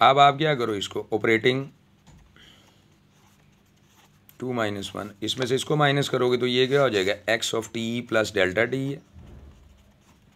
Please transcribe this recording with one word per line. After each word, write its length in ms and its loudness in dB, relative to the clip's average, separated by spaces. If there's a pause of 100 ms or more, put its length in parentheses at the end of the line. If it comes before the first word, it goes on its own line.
अब 180 4
आप 180 6
क्या 180 0
करो, 200 -2
इसको 380 -8
ऑपरेटिंग 520 2 (2750)
टू 140 -6
माइनस 420 -4
वन, 140 -10 (140)
इसमें 240 -4
से 80 0
इसको 200 -2
माइनस 340 2
करोगे 280 2
तो 100 0
ये 200 2
क्या 140 2
हो 80 4
जाएगा, 240 0 (180)
x 240 -2
of 140 -4
t 160 -6 (240)
plus 260 0
delta 320 2
t 80 -6
है, 260 -6 (1300)